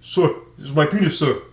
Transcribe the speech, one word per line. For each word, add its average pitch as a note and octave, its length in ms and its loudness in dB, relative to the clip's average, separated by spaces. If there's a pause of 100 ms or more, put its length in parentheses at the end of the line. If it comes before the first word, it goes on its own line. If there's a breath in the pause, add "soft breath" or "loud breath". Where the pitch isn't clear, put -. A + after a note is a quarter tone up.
Sir, - 320 0 (240)
this C#3 120 -18
is C#3 60 -6
my D3+ 100 4
penis, F#3 340 0
sir. C3+ 220 0 (120)